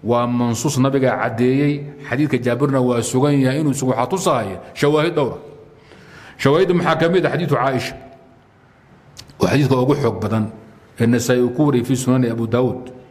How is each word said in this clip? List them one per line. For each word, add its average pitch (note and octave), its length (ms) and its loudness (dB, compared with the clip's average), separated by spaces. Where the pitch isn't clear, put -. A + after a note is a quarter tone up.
waa A#2 240 0
mansuus, A#2+ 520 -2
nabiga C3 380 2
caddeeyey. C3 680 0
Xadiidka C3+ 320 0
Jaabirna C3 400 0
waa A#2+ 200 0
sugan C#3 360 2
yahay C3+ 220 0
inuu D3+ 100 0
isugu B2+ 220 -2
xatusaayo A#2 640 -2
shawaahid D3+ 400 2
dhowra. C#3 220 -2
Shawaahidda F3 360 2
maxaa D#3+ 220 0
ka E3 120 2
mid F3+ 180 2
ah? - 40 0
Xadiidku D3 240 -2
Caaisha. B2+ 400 -2
Waa F2+ 100 2
xadiidka C3 260 2
ugu B2+ 180 2
xoog G#2+ 260 -2
badan G#2+ 320 -2
ee A#2 60 4
Nasaa'i B2 340 2
uu B2 100 2
ku D3+ 160 0
wariyey A#2+ 180 2
fi C3 120 0
Sunani B2+ 340 0
Abu A#2 160 -4
Daawud. A#2+ 460 -2